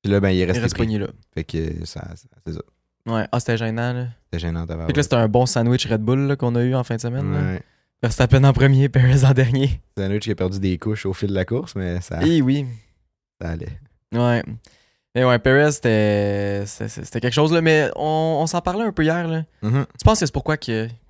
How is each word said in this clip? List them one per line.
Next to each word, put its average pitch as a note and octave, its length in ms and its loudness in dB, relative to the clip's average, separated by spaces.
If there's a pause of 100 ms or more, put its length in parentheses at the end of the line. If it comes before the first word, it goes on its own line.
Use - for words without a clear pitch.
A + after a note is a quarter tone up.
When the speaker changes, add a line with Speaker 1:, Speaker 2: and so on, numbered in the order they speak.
Speaker 1:
Puis G2+ 80 0
là, G2+ 80 4
ben, G2 100 2
il F#2 100 2
est F2+ 40 2
Speaker 2:
Il - 20 2
Speaker 1:
resté F#2 160 0
Speaker 2:
reste A#2 140 -2
Speaker 1:
pris. A#2+ 100 -2
Speaker 2:
pogné G#2+ 140 -2
là. G2+ 80 -6 (260)
Speaker 1:
Fait E2 100 -6
que D#2+ 420 -6
ça, - 160 -14 (140)
ça, - 120 -20 (180)
c'est E2 80 -10
ça. D2+ 80 -12 (460)
Speaker 2:
Ouais. A2+ 240 -2
Ah, A#2+ 80 0
c'était A#2 180 -2
gênant, A#2 360 -4
là. B2 140 -6 (180)
Speaker 1:
C'était E2+ 140 -6
gênant, E2 280 -4
tabarouette. E2 220 -6
Speaker 2:
Fait E2 40 -2
que - 60 2
là, C#3+ 40 2
c'était C3 120 0
un A#2 120 4
bon B2 200 2
sandwich B2 400 0
Red A2 140 0
Bull, C3 260 0
là, C#3 80 0
qu'on A#2+ 200 -2
a A#2+ 60 0
eu B2+ 140 0
en B2+ 80 -2
fin A#2+ 140 -6
de A2 40 -8
semaine, A#2+ 320 -4
là. F#2+ 60 -2 (140)
Speaker 1:
Ouais. F#2 80 -8 (420)
Speaker 2:
Verstappen B2 400 4
en C3+ 100 6
premier, C3+ 360 4
<laughs> - 0 -
Perez C3 360 4
en C3+ 80 6
dernier. C3 480 2 (160)
Speaker 1:
Sandwich G2+ 260 -2
qui A2+ 80 -4
a F#2+ 40 0
perdu G2 240 -2
des F#2 180 0
couches G#2+ 300 -4
au F#2+ 60 -2
fil G2+ 160 -4
de G2 60 -4
la F#2 100 0
course, A2+ 300 -6
mais F2+ 260 -4
ça, E2+ 220 -8
Speaker 2:
Eh D#3+ 200 4
oui. C3+ 240 0 (720)
Speaker 1:
ça E2+ 80 -8
allait. - 300 -10 (340)
Speaker 2:
Ouais. A#2+ 300 2 (720)
Mais B2+ 80 4
ouais, B2 140 4
Perez, C#3 320 4
c'était, G2+ 960 0
c'était, G#2+ 200 -10 (160)
c'était - 160 -8
quelque A#2+ 140 -2
chose, D3+ 180 2
là. E3+ 80 4
Mais D#3 360 2
on, D#3 460 -2
on E3 60 0
s'en F3 140 -2
parlait F#3+ 240 -4
un G#3 60 -2
peu E3 120 -2
hier, E3 240 0
là. D#3+ 160 -4 (200)
Speaker 1:
Mhm. B2+ 220 0 (140)
Speaker 2:
Tu - 60 -2
penses G#3+ 140 6
que F3 80 0
c'est - 40 -4
pourquoi D3+ 260 -4
que A2 300 -4 (220)